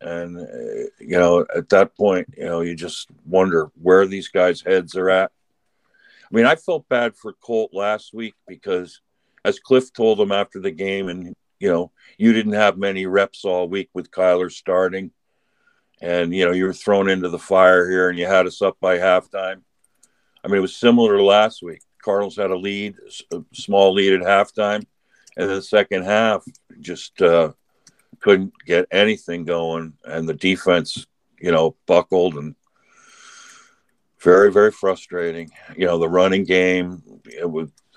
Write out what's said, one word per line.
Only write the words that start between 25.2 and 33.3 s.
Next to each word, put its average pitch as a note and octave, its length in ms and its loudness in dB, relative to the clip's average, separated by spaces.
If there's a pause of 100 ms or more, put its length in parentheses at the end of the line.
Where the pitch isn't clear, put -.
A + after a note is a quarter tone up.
And - 140 -4
in F#2+ 60 -4
the F#2+ 60 -8
second G2 420 -2
half, G#2 420 0 (340)
just, E2+ 420 -10
uh, E2+ 300 4 (680)
couldn't F#2+ 320 2 (120)
get F2 260 0
anything F#2+ 520 -2
going. E2 500 -6 (120)
And D#2+ 220 -8
the D#2+ 60 -4
defense, F2+ 720 -2 (340)
you A2 120 -4
know, D#2+ 240 0 (100)
buckled F2 500 0
and D2 200 -12 (1700)